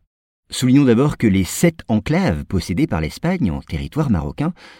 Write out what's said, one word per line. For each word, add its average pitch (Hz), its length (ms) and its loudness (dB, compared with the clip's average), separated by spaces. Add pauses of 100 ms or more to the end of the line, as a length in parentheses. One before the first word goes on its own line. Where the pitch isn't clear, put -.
(500)
Soulignons 131 340 4
d'abord 120 320 4
que 123 100 0
les 95 180 2
sept - 440 -2
enclaves 113 560 0
possédées 95 420 -2
par 90 140 -4
l'Espagne 160 500 -2
en 71 120 -6
territoire 85 480 -6
marocain 85 420 -2 (280)